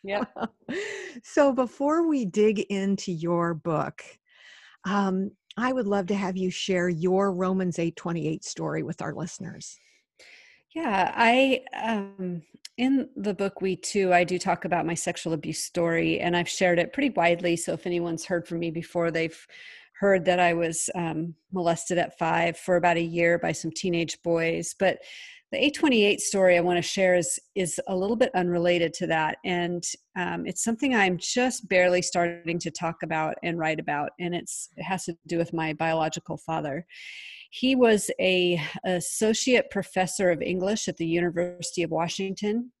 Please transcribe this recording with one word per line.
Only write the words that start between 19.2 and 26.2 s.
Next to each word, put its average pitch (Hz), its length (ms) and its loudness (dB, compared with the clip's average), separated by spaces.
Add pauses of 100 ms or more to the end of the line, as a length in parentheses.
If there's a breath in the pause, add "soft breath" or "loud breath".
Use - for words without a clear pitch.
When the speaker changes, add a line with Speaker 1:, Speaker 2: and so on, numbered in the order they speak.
Speaker 1:
heard 196 240 4
that 180 160 4
I 170 140 6
was, 165 400 -2
um, 165 400 -4 (180)
molested 170 460 0
at 165 200 -2
five 165 380 2
for 180 200 0
about 170 200 4
a 170 60 0
year 170 360 2
by 165 140 -2
some 160 180 -6
teenage 170 520 -2
boys. 165 540 0
But 190 220 2 (540 loud breath)
the - 100 0
eight 294 120 4
twenty-eight 214 480 4